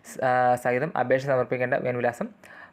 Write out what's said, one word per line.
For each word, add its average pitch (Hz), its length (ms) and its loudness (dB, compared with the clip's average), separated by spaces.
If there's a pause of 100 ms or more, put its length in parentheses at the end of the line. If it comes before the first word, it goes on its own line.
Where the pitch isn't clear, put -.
സ-, - 180 -14
ആ, 127 80 4 (240)
സഹിതം 123 440 0
അപേക്ഷ 131 260 0
സമർപ്പിക്കേണ്ട 127 480 0
മേൽവിലാസം 123 540 -2 (460)